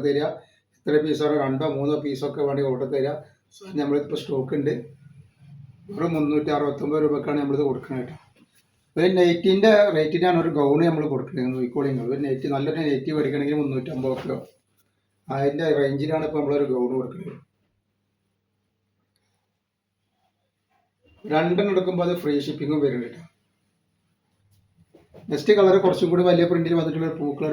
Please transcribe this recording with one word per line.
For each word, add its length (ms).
തരിക. 220
എത്ര 300
പീസാണ്, 360
രണ്ടോ 320
മൂന്നോ 300
പീസൊക്കെ 420
വേണമെങ്കിൽ 240
ഓർഡർ 240
തരിക. 160
So, 80
നമ്മളിപ്പോൾ 420
സ്റ്റോക്ക് 360
ഉണ്ട്. 140
വെറും 280
മുന്നൂറ്റി 400
അറുപത്തൊമ്പത് 480
രൂപക്കാണ് 360
നമ്മളിത് 280
കൊടുക്കുന്നത് 360
കേട്ടോ. 100
ഒരു 120
നൈറ്റിൻ്റെ 520
റേറ്റിനാണ് 460
ഒരു 160
ഗൗൺ 200
നമ്മൾ 240
കൊടുക്കുന്നത്. 420
നോക്കിക്കോളി 360
നിങ്ങൾ. 240
ഒരു 120
നൈറ്റി, 280
നല്ലൊരു 340
നൈറ്റി 280
മേടിക്കണമെങ്കിൽ 440
മുന്നൂറ്റമ്പത് 680
രൂപ, 120
അതിൻ്റെ 300
റേഞ്ചിലാണ് 500
ഇപ്പോൾ 140
നമ്മളൊരു 320
ഗൗൺ 240
കൊടുക്കുന്നത്. 360
രണ്ടെണ്ണം 400
എടുക്കുമ്പോൾ 320
അത് 160
ഫ്രീ 120
ഷിപ്പിങ്ങും 380
വരും 200
കേട്ടോ. 180
നെക്സ്റ്റ് 260
കളർ 260
കുറച്ചും 280
കൂടി 160
വലിയ 220
പ്രിന്റിൽ 280
വന്നിട്ടുള്ള 320
ഒരു 80
പൂക്കളർ, 360